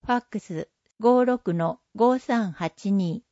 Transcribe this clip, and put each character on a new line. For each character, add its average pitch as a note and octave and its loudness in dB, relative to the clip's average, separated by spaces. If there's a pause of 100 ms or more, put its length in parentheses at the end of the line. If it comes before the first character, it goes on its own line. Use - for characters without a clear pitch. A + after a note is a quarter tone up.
フ B3 -2
ァ B3 0
ッ - -6
ク - -12
ス E3 -12 (320)
五 B3 4
六 A#3+ -2
の E3 -2 (140)
五 B3 2
三 A#3 -2
八 F3+ -6
二 F#3 -2